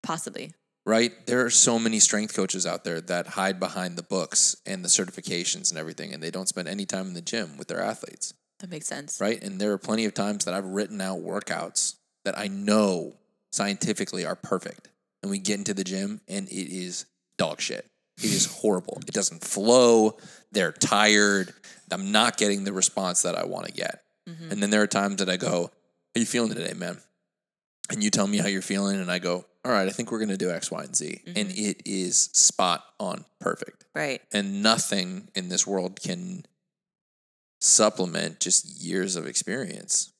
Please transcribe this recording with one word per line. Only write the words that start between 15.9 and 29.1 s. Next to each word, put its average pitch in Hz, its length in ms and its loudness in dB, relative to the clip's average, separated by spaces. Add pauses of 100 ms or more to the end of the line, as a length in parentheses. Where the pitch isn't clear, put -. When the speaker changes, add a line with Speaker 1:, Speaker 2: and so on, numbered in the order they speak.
Speaker 2:
and 98 220 -6
it 87 260 -6
is 90 300 -8 (340)
dog 78 220 0
shit. - 260 -6 (360)
It 107 100 2
is - 140 4
horrible. - 600 0
It - 80 -14
doesn't 92 300 -2
flow. 113 720 6 (340)
They're 90 220 2
tired. 104 840 4 (360)
I'm 95 200 -4
not 113 280 4
getting 101 260 2
the 101 80 -4
response 92 500 0
that - 140 0
I 87 80 -2
wanna 87 260 -8
get. - 320 -8 (260)
Speaker 1:
Mm-hmm. 165 220 -14
Speaker 2:
And 101 120 -2
then 101 80 2
there 107 120 6
are 104 40 4
times 101 320 0
that 92 120 0
I 92 60 2
go, 90 340 -2 (440)
"How 117 60 0
you 110 60 2
feeling 117 280 0
today, 87 200 -6
man?" 87 260 -8 (880)
And 104 140 -2
you 104 60 4
tell 101 160 2
me 104 120 2
how 95 80 2
you're 95 160 0
feeling, 98 380 0
and 90 100 -4